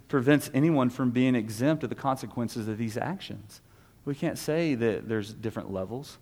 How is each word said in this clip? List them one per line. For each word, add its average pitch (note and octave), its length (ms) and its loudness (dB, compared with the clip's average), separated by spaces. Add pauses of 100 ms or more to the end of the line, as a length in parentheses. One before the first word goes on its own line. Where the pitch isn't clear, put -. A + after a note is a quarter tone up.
prevents C#3 440 4
anyone D#3 360 4
from B2 220 0
being B2+ 240 4
exempt A#2+ 500 0
of A2 40 -4
the - 60 -8
consequences A#2+ 720 -4
of G#2+ 100 -2
these A2+ 200 -4
actions. - 640 -6 (420)
We C#3+ 100 -4
can't F3 240 -2
say D#3 380 0
that A2+ 320 2
there's A2 260 -2
different G#2+ 380 -6
levels G2 500 -6